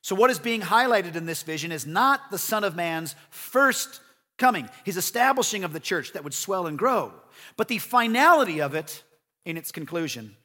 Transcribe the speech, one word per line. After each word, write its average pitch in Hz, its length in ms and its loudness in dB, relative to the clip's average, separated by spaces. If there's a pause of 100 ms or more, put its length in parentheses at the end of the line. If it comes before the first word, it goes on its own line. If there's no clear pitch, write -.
So - 140 -4
what 240 160 6
is 214 80 -2
being 226 220 -2
highlighted 202 560 2
in 165 100 -6
this 165 160 -6
vision 160 300 -6
is 147 120 -6
not 240 460 2
the 196 80 -6
Son 214 240 -2
of 185 140 -2
Man's 165 400 -6 (120)
first - 720 0 (380)
coming, 190 320 2 (140)
his 190 120 -4
establishing 240 680 0
of 170 80 -6
the 156 80 -8
church - 320 -4
that 160 100 -10
would 143 100 -10
swell 185 360 -4
and 151 100 -6
grow, 202 340 0 (440)
but 220 100 0
the 226 120 -2
finality 233 840 4
of 143 140 -2
it - 260 -8 (420)
in 165 120 -8
its 160 160 -12
conclusion. 147 720 -6